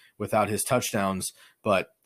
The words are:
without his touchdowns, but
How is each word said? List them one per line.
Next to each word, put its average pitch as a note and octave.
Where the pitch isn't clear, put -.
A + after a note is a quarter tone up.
without G#2
his G#2
touchdowns, G2
but F#2+